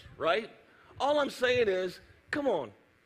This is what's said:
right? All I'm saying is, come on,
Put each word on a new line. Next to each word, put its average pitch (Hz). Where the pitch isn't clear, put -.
right? 180
All 294
I'm 277
saying 247
is, 185
come 285
on, 143